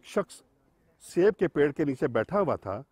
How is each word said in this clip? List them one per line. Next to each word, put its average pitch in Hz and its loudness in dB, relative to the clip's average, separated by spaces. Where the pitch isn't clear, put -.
शख्स - -6
सेब 190 2
के 185 -2
पेड़ 147 2
के 156 -2
नीचे 139 -2
बैठा 117 -2
हुआ 143 0
था 101 -8